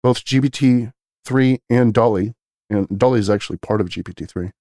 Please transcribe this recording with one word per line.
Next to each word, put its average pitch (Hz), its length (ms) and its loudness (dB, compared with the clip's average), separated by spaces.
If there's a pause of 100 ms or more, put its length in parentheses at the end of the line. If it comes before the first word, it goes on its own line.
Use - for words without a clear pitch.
Both 123 240 0
G 131 160 0
P 139 80 0
T 123 400 2 (340)
three 131 360 2 (100)
and 120 240 4
dali, 113 400 0 (340)
and 101 220 -2
dali 123 300 2
is 101 100 -2
actually 101 300 -2
part 104 200 -2
of 90 100 -2
G 90 120 -12
P 87 100 -12
T 80 140 -12
three 90 240 -8 (120)